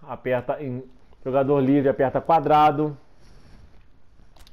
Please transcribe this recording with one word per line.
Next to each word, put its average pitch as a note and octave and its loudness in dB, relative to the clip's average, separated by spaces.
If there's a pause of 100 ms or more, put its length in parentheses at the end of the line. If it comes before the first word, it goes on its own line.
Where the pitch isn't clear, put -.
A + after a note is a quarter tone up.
aperta B2+ -6
em C3 -10 (400)
jogador C#3 0
livre, C#3 2
aperta C3+ -2
quadrado. D3+ 2 (1500)